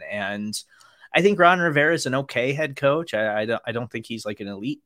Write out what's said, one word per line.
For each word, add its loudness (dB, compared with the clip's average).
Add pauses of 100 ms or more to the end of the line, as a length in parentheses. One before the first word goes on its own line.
And -6 (540)
I 4
think 4
Ron 6
Rivera 4
is -2
an -2
okay -2
head -4
coach. 0
I, 0
I -2
don't, -2
I -2
don't -6
think -10
he's, -8
like, -6
an -8
elite -8